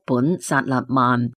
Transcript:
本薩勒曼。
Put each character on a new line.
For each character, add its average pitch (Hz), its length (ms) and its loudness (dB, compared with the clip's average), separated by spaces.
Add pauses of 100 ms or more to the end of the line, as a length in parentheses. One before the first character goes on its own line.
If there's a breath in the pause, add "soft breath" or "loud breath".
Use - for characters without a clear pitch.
本 135 340 0
薩 135 260 -2
勒 127 240 -2
曼。 123 500 2